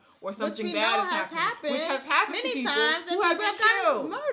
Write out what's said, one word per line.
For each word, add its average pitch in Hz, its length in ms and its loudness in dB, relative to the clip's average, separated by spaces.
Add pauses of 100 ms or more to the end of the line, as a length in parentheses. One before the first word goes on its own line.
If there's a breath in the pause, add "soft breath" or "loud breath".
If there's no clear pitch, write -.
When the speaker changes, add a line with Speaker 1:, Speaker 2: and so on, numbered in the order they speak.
(220 loud breath)
Speaker 1:
or 185 80 -8
Speaker 2:
Which 202 60 -8
Speaker 1:
something 269 320 -4
Speaker 2:
we - 60 -4
Speaker 1:
bad 220 240 2
Speaker 2:
know 403 60 2
Speaker 1:
is 370 60 -2
Speaker 2:
has 311 200 -2
Speaker 1:
happening, 330 440 -2
which 285 80 -2
Speaker 2:
happened 320 160 -2
Speaker 1:
has 262 80 -8
happened 311 320 2
Speaker 2:
many 508 120 0
Speaker 1:
to 494 80 0
people 269 160 0
Speaker 2:
times, 339 340 2
and 349 80 0
Speaker 1:
who 381 80 0
have 349 80 4
Speaker 2:
people 392 140 0
Speaker 1:
been 415 100 2
Speaker 2:
have 440 40 -10
gotten 427 260 4
Speaker 1:
killed. 277 240 2 (240)